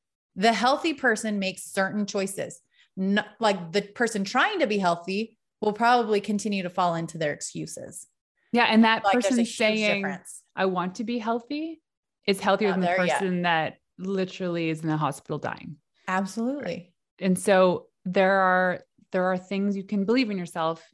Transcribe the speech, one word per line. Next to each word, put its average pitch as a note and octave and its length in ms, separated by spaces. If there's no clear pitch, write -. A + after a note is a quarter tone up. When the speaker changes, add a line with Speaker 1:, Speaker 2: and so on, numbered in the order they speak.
Speaker 1:
The A3 160
healthy C4+ 420
person A3 440
makes F#3+ 260
certain G3 420
choices. G3 540
N-, G3 260
like, F#3+ 320
the G3+ 100
person A3+ 420
trying E4 360
to D4 60
be G#3 120
healthy F#3+ 600
will G#3+ 120
probably A3+ 480
continue G3+ 420
to F3 80
fall F3 240
into E3 240
their D3+ 140
excuses. - 720
Speaker 2:
Yeah. A#3+ 160
And A3 160
that A3 200
Speaker 1:
Like, G3 100
there's B3 100
a - 40
Speaker 2:
person A#3+ 160
Speaker 1:
huge A3+ 120
Speaker 2:
saying, G#3+ 460
Speaker 1:
difference. F#3+ 400
Speaker 2:
"I F#3+ 120
want F#3 300
to A#3+ 80
be A#3+ 140
healthy," C#4+ 600
is G3 140
healthier G3+ 280
Speaker 1:
Not F#3+ 60
Speaker 2:
than F#3 80
the F3+ 60
Speaker 1:
there F3+ 180
yet. D#3 120
Speaker 2:
person F3+ 240
that E3 360
literally F#3 720
is D#3 100
in D#3+ 80
the D#3 80
hospital D3+ 420
dying. - 380
Speaker 1:
Absolutely. G3+ 840
Speaker 2:
And F#3 180
so F#3 500
there F#3+ 280
are F#3 480
there F#3 140
are F#3 120
things G3 380
you F#3+ 80
can G3 200
believe A3+ 260
in G3+ 80
yourself, E3 440